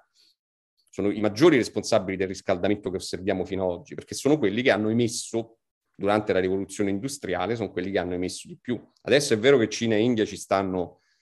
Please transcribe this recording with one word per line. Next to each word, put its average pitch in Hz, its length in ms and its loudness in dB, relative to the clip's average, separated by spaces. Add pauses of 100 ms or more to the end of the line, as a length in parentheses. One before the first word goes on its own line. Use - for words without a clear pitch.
(920)
sono 98 200 -2
i 104 120 -2
maggiori 113 340 6
responsabili 101 640 0
del 95 100 -2
riscaldamento 98 640 -2
che 92 80 -6
osserviamo 92 480 -4
fino 95 180 -4
ad 87 160 -2
oggi, 73 160 -16
perché - 180 -12
sono 147 240 2
quelli 110 240 0
che 127 100 4
hanno 107 180 2
emesso - 680 -2 (380)
durante 104 380 0
la 92 60 4
rivoluzione 95 500 -2
industriale, 98 640 -4
sono 104 160 -4
quelli 92 200 -4
che 95 80 0
hanno 90 160 -4
emesso 90 320 -6
di - 120 -16
più. 117 220 -6 (200)
Adesso 135 340 2
è - 20 -2
vero 127 220 6
che 107 100 2
Cina 113 240 -2
e 104 60 4
India 110 260 2
ci 95 120 -10
stanno 92 640 -2 (200)